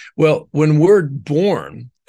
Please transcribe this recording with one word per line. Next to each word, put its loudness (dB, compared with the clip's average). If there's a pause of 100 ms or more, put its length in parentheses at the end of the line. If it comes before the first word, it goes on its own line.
(160)
Well, 0
when 2
we're 4
born, -6 (200)